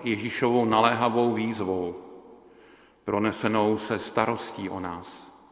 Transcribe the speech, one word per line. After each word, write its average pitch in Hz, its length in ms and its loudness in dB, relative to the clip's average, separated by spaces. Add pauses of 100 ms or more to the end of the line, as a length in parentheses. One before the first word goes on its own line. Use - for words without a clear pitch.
Ježíšovou 120 600 2
naléhavou 117 680 4
výzvou, 95 640 -2 (1080)
pronesenou 107 720 2
se 110 220 -2
starostí 113 680 -2
o 95 100 -6
nás 87 540 -10 (180)